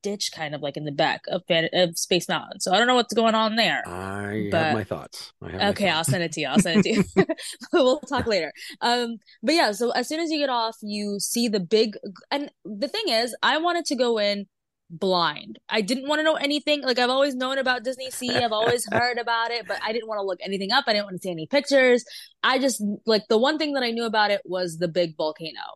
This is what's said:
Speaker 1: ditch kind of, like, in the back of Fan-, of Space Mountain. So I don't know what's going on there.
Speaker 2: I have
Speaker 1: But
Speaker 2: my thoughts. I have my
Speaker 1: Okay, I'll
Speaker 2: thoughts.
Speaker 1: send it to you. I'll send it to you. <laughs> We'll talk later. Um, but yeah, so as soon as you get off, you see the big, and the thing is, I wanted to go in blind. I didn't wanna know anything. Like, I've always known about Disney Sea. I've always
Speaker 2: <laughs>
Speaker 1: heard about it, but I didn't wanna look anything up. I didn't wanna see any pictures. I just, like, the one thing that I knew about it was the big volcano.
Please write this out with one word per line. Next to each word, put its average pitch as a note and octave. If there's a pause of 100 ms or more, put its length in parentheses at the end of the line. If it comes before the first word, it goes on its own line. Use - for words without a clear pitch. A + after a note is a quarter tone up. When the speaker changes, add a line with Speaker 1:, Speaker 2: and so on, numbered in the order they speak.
Speaker 1:
ditch G3+
kind D3+
of, C3+
like, C#3+
in D3+
the D3
back C#3+
of F3+
Fan-, E3
of F3
Space -
Mountain. -
So F#3
I F#3
don't A#3
know B3+
what's A#3+
going A3+
on A3
there. E3
Speaker 2:
I G2+
have G2+
Speaker 1:
But D#3+
Speaker 2:
my G#2+
thoughts. -
I -
have F#2
my G3+
Speaker 1:
Okay, G3+
I'll D#3
Speaker 2:
thoughts. D#3+
Speaker 1:
send F3+
it E3
to E3
you. D3
I'll C#3
send F3+
it G#3
to - (160)
you. - (240)
<laughs> -
We'll C4+
talk B3
later. F3 (260)
Um, A#3+ (260)
but B3
yeah, C#4+
so A#3
as B3
soon D#4
as E4
you D#4+
get C#4+
off, A3+
you G#3
see A#3
the G#3
big, G3 (340)
and C#4+ (140)
the G#3
thing G#4
is, A#3
I C4
wanted E4+
to D4
go A#3
in G3+ (440)
blind. E3+ (100)
I A3
didn't C4
wanna D4+
know D#4
anything. D4
Like, B3
I've B3
always C4+
known C4
about B3+
Disney C4
Sea. B3
I've A#3
always A#3
Speaker 2:
<laughs> G3+
Speaker 1:
heard A#3+
about A#3
it, A3+
but G3
I G#3+
didn't A3+
wanna G#3
look F#3+
anything G3
up. C4+
I A3+
didn't G#3
wanna F#3+
see F#3
any D#3+
pictures. B3+ (380)
I B3+
just, B3 (220)
like, G#3+
the A3+
one C#4
thing D4
that C4+
I A#3
knew A#3
about G#3+
it G3
was F3+
the F3
big E3+
volcano. D#3 (160)